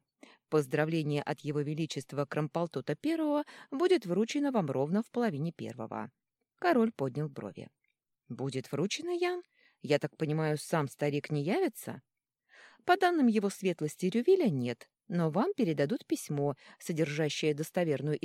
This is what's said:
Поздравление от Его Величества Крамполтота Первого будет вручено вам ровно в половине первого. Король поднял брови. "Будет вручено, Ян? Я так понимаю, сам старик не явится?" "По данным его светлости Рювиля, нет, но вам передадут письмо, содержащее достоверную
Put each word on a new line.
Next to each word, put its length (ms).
Поздравление 720
от 180
Его 200
Величества 640
Крамполтота 680
Первого 480
будет 340
вручено 460
вам 160
ровно 340
в 100
половине 400
первого. 600
Король 320
поднял 380
брови. 400
"Будет 420
вручено, 400
Ян? 300
Я 180
так 180
понимаю, 400
сам 300
старик 440
не 100
явится?" 600
"По 120
данным 300
его 220
светлости 560
Рювиля, 440
нет, 400
но 220
вам 240
передадут 520
письмо, 500
содержащее 720
достоверную 720